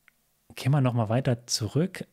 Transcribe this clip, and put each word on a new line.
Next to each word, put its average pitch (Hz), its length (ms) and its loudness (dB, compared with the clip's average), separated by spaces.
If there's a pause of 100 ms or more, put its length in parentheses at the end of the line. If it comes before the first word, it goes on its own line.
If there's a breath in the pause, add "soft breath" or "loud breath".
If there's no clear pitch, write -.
(560)
gehe - 140 -4
mal 143 120 4
noch 127 120 2
mal 117 160 0
weiter 123 380 0
zurück - 640 -4